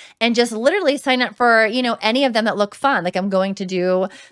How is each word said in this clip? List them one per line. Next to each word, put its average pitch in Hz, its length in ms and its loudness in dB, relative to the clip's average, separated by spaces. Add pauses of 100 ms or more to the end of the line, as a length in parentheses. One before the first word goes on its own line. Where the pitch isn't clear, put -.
(200)
and 233 140 0
just 240 180 0
literally 285 460 0
sign 254 240 0
up 214 120 -4
for, 226 320 4
you 240 140 -2
know, 240 220 -2
any 240 220 2
of 240 100 0
them 220 100 0
that 202 140 0
look 202 160 -2
fun. 247 280 0
Like, 180 140 -4
I'm 196 140 -4
going 190 260 0
to 196 80 -8
do 185 440 -2 (240)